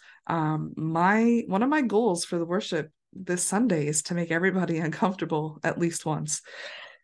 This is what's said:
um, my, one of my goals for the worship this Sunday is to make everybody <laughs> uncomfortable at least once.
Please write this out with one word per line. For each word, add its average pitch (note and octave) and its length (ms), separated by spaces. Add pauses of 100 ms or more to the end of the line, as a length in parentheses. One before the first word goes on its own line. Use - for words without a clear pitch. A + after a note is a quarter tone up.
(280)
um, D#3 480
my, G3 720
one F#3+ 160
of C4 60
my D4+ 120
goals G3+ 440
for F3 120
the E3+ 80
worship E3+ 460 (220)
this F3+ 300
Sunday F#3+ 440
is D3 160
to F3 120
make E3+ 160
everybody F3 460
<laughs> - 20
uncomfortable D#3+ 840
at - 160
least E3 260
once. D#3 360 (640)